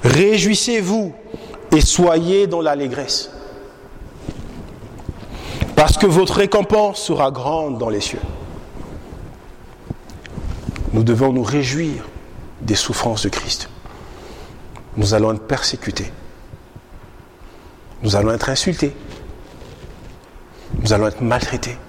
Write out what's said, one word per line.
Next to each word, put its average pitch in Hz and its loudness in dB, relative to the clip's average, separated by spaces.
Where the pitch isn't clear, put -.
Réjouissez-vous 202 4
et 156 8
soyez 175 6
dans 170 0
l'allégresse, 143 -2
parce 151 8
que - 6
votre 185 6
récompense 202 4
sera 139 2
grande 143 -2
dans 117 0
les 104 0
cieux. » - -4
Nous 110 4
devons 117 4
nous 127 2
réjouir 139 0
des 110 2
souffrances - -2
de 101 2
Christ. - -6
Nous 104 4
allons 110 4
être 107 -4
persécutés. - -4
Nous 104 2
allons 104 4
être 117 -2
insultés. 143 0
Nous 107 2
allons 107 4
être 104 -4
maltraités. 123 -2